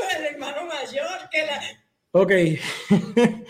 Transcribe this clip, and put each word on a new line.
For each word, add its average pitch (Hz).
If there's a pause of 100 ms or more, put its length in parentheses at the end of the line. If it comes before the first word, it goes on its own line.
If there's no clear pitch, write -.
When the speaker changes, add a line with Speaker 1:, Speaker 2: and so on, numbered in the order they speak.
(180)
Speaker 1:
el 311
hermano 285
mayor, 320
que 311
la 285 (520)
Speaker 2:
Ok. 185 (560)
<laughs> 226